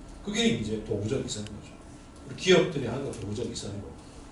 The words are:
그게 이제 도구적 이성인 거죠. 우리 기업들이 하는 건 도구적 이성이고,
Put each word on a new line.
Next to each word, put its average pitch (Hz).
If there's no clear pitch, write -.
그게 220
이제 107
도구적 -
이성인 104
거죠. -
우리 -
기업들이 165
하는 123
건 117
도구적 104
이성이고, 101